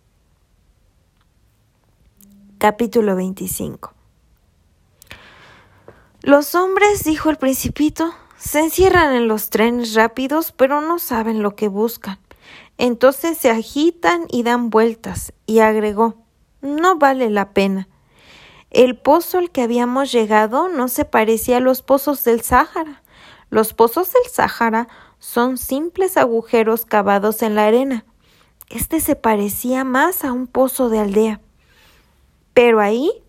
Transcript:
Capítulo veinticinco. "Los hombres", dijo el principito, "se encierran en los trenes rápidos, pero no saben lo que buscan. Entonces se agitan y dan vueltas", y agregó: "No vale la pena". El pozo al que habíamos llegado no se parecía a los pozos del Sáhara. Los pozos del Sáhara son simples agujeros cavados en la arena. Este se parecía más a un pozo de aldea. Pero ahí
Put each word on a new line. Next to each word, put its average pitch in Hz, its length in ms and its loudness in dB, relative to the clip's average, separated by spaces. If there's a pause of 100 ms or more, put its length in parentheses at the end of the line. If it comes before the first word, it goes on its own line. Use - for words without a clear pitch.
(2500)
Capítulo 208 600 0
veinticinco. - 760 -10 (2250)
"Los 285 320 4
hombres", 381 500 0
dijo 311 240 -2
el 302 80 0
principito, 294 760 -2 (240)
"se - 220 -4
encierran 339 520 2
en 233 160 2
los 214 220 -4
trenes 233 420 0
rápidos, 254 600 -2
pero 269 280 2
no 330 180 -2
saben 226 440 -4
lo 202 120 -4
que 214 140 -4
buscan. 208 500 -6 (600)
Entonces 254 580 0
se - 140 2
agitan 330 800 0
y 240 120 -2
dan 240 280 -2
vueltas", 220 640 -2 (100)
y 220 140 2
agregó: 220 560 2 (480)
"No 320 340 2
vale 269 320 2
la 202 220 -2
pena". 196 380 0 (840)
El 254 260 4
pozo 330 400 0
al 349 140 -2
que - 100 -4
habíamos 247 520 -2
llegado 220 580 0
no 254 180 -2
se 294 160 -4
parecía 226 540 0
a - 20 0
los 254 220 0
pozos 277 420 0
del 233 160 2
Sáhara. 294 600 -2 (480)
Los 214 240 0
pozos 233 400 0
del 494 180 2
Sáhara 233 560 -2 (300)
son 247 380 -2
simples 339 600 -4
agujeros 226 680 0
cavados 202 580 0
en 214 120 -2
la 214 120 2
arena. 247 380 0 (640)
Este 233 320 -6
se 294 160 0
parecía 226 680 -2
más 269 400 0
a 269 80 -4
un 254 140 -6
pozo 254 420 -2
de 220 100 0
aldea. 214 420 0 (1120)
Pero 226 280 4
ahí 233 300 0 (180)